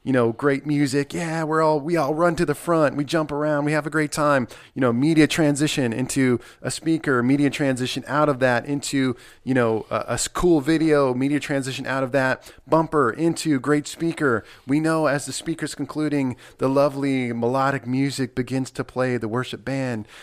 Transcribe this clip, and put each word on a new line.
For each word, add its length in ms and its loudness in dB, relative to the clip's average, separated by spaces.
you 80 -2
know, 220 4
great 320 0
music. 480 0
Yeah, 300 -4
we're 180 0
all, 180 2
we 160 -4
all 180 0
run 220 2
to 100 0
the 100 0
front. 400 2
We 100 -2
jump 260 -2
around. 340 0
We 60 0
have 160 0
a 40 -10
great 200 0
time. 360 2
You 60 -2
know, 100 4
media 340 4
transition 680 0
into 460 0
a 80 -6
speaker, 540 0
media 260 2
transition 560 -2
out 240 2
of 100 0
that 260 2
into, 500 -2
you 100 -2
know, 360 2
a, 60 -2
a 180 -4
s-, 140 -4
cool 340 2
video, 520 2
media 260 0
transition 480 -6
out 160 -2
of 80 -4
that 400 0
bumper 440 2
into 480 0
great 280 0
speaker. 560 -2
We 160 2
know 220 0
as 200 0
the 60 -10
speaker's 440 -6
concluding, 600 -2
the 100 0
lovely 640 0
melodic 560 -2
music 480 -2
begins 360 -4
to 120 -6
play. 340 -2
The 100 -4
worship 360 -6
band 440 -4